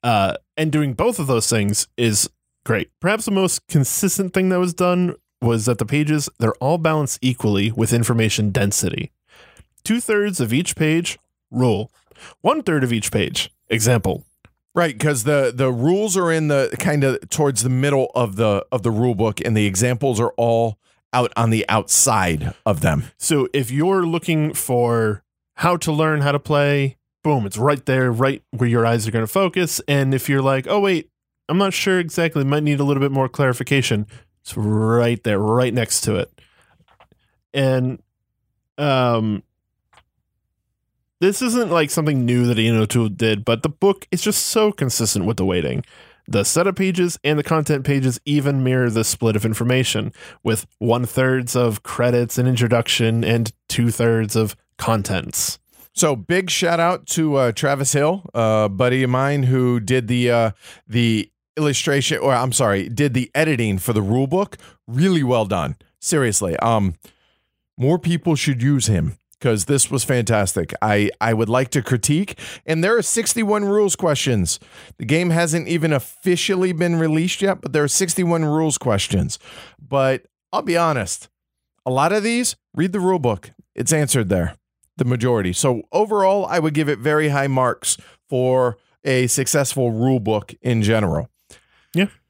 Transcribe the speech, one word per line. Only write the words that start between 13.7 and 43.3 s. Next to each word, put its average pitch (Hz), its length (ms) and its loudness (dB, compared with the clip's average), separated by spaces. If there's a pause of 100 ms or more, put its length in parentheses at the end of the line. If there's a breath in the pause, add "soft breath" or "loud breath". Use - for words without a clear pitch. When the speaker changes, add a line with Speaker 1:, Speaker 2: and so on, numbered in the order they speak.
Speaker 2:
Right, 156 240 -2
'cause 143 260 0
the, 139 300 2
the 131 160 0
rules 180 460 0
are 175 160 0
in 156 160 0
the, 139 320 0
kinda 135 460 0
towards 139 360 0
the 127 60 0
middle 135 460 0
of 117 220 0
the, 107 360 2
of 113 100 -2
the 117 80 0
rule 117 240 0
book, 107 300 -2
and 110 120 0
the 107 100 4
examples 117 520 0
are 117 180 0
all 117 420 0 (360)
out 123 220 0
on 113 140 2
the 110 180 0
outside 95 840 0 (100)
of 98 160 0
them. 76 240 0 (140)
Speaker 1:
So 139 340 0
if 127 180 -2
you're 175 360 0
looking 160 480 -2
for 117 680 0 (340)
how 175 220 2
to 160 140 -2
learn 151 300 0
how 143 100 2
to 143 60 0
play, 143 580 0 (260)
boom, 139 220 2
it's 98 140 -8
right 139 260 0
there, 131 260 2
right 131 400 0
where 120 180 -2
your 117 180 2
eyes 117 200 0
are 110 40 -4
gonna 113 160 -2
focus. 185 600 -2
And 139 280 2
if 131 160 -2
you're 139 100 2
like, 135 280 0
"Oh, 208 120 2
wait, 190 300 -2 (400)
I'm 180 80 2
not 196 160 0
sure 190 260 0
exactly, 160 440 -2
might 147 180 0
need 147 180 0
a 143 40 0
little 139 180 2
bit 139 100 0
more 135 160 0
clarification," 123 800 0 (340 loud breath)
it's - 160 -14
right 110 640 2
there, 104 160 0
right 113 360 0
next 117 280 -2
to 104 140 -2
it. - 160 -4 (1200 soft breath)
And, 131 500 0 (760)
um, 120 640 2 (1800)
this 196 220 2
isn't, 233 280 0
like, 160 200 2
something 147 340 0
new 123 220 2
that 117 120 2
Ian 113 200 2
O'Toole 110 320 2
did, 107 340 0